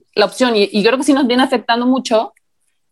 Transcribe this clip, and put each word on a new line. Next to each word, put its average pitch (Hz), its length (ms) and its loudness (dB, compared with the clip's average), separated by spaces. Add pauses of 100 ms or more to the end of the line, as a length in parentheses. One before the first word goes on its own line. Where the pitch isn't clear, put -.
(140)
la 208 120 2
opción 247 280 -2
y, 202 160 0
y 208 140 -2
creo 240 140 2
que 285 60 -6
sí 285 100 2
nos 269 120 0
viene 247 160 2
afectando 247 440 -2
mucho 254 480 -2 (580)